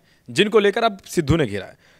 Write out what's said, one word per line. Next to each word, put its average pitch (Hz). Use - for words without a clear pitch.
जिनको 196
लेकर 202
अब 208
सिद्धू 156
ने 151
घेरा 98
है। -